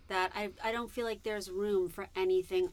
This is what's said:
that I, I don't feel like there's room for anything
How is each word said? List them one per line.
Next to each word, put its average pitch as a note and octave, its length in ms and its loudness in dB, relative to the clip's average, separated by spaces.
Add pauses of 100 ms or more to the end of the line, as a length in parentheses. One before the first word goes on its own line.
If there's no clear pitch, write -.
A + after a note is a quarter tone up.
that F#3 280 2
I, G#3 140 -4 (120)
I A3+ 80 0
don't A#3 180 -2
feel A#3+ 160 -4
like G#3+ 200 -4
there's G#3 260 -4
room G3 380 2
for G3 260 -8
anything F#3 580 2